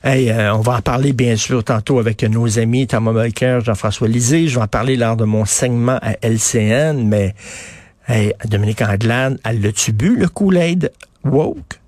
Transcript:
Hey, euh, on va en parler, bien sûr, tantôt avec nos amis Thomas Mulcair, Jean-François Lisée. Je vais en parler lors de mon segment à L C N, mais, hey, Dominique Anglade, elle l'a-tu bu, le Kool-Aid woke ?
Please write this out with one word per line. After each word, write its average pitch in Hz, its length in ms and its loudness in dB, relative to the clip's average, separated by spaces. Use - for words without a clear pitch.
Hey, 131 260 2
euh, 107 240 2
on 110 80 0
va 120 160 0
en 104 40 -2
parler, 135 320 0
bien 120 220 2
sûr, 117 280 -2
tantôt 120 360 0
avec 113 240 -2
nos 113 360 0
amis 117 280 0
Thomas 113 240 0
Mulcair, 117 500 0
Jean-François 110 460 -2
Lisée. 123 400 2
Je 127 80 -2
vais 117 80 0
en 107 40 -2
parler 127 280 0
lors 113 220 0
de 113 80 0
mon 107 200 0
segment 123 560 0
à 110 200 -4
L 113 180 0
C 113 200 0
N, 123 480 2
mais, 101 280 2
hey, 107 260 0
Dominique 107 360 0
Anglade, 117 640 0
elle 113 180 -2
l'a-tu 107 300 -2
bu, 147 240 2
le 190 120 2
Kool-Aid 180 640 0
woke ? - 640 -2